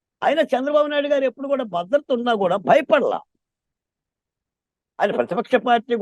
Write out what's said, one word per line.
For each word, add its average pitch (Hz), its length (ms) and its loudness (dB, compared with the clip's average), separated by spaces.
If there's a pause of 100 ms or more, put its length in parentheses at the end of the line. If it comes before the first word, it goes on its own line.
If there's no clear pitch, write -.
(220)
అయినా 302 200 2
చంద్రబాబు 294 440 0
నాయుడు 294 220 -2
గారు 285 220 0
ఎప్పుడు 269 180 -10
కూడా 262 160 -2
భద్రత 196 540 -2
ఉన్నా 240 160 0
కూడా 190 220 0
భయపడలా. 202 640 2 (1800)
ఆయన 208 160 0
ప్రతిపక్ష 233 380 -4
పార్టీ 240 480 0